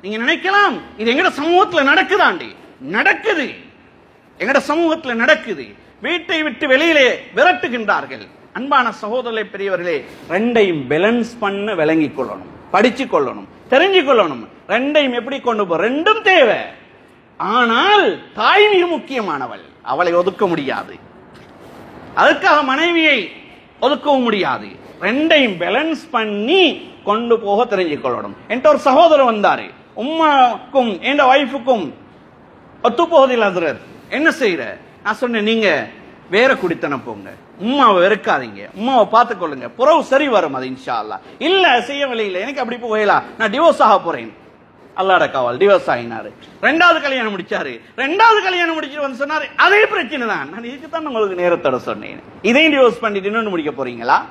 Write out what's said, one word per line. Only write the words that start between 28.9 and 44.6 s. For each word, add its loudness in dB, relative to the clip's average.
வந்தாரு, 0
"உம்மாக்கும் 0
என் 0
வைஃபுக்கும் 0
ஒத்து 0
போவதில்லை 4
ஹசரத், -4
என்ன 0
செய்யற?" -4
நான் -4
சொன்னேன், -4
"நீங்க 0
வேற 2
குடித்தனம் -4
போங்க, -14
உம்மாவை 4
வெறுக்காதீங்க, -2
உம்மாவை 2
பார்த்துக்கொள்ளுங்க, 0
புறவு 2
சரி 0
வரும் 2
அது -6
இன்ஷா -10
அல்லாஹ்." -6
"இல்ல, 2
செய்ய -6
வழி -4
இல்ல, -6
எனக்கு -8
அப்படி -6
போகலாம், 0
நான் -2
divorce 2
ஆக 4
போறேன்." -10